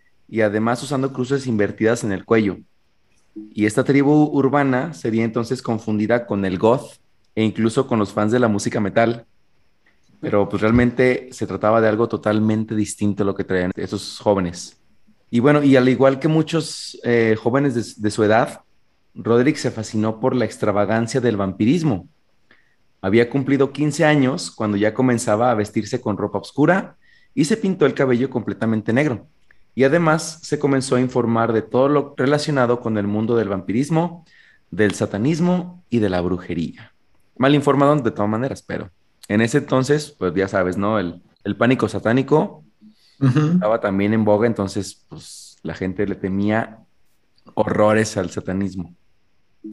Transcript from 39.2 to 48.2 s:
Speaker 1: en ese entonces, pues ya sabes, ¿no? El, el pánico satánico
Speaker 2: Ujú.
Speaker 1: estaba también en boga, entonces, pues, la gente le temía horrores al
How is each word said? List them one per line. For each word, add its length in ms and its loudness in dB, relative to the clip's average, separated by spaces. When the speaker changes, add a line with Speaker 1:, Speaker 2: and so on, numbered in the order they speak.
Speaker 1:
en 140 2
ese 180 2
entonces, 580 0
pues 180 -2
ya 120 0
sabes, 300 -2
¿no? 220 0
El, 220 -6
el 120 -4
pánico 320 2
satánico 760 0
Speaker 2:
Ujú. 200 2
Speaker 1:
estaba 260 2
también 340 0
en 120 2
boga, 220 4
entonces, 600 -4
pues, 560 -20
la 120 -8
gente 320 -4
le 80 -4
temía 640 -2
horrores 640 2
al 140 -2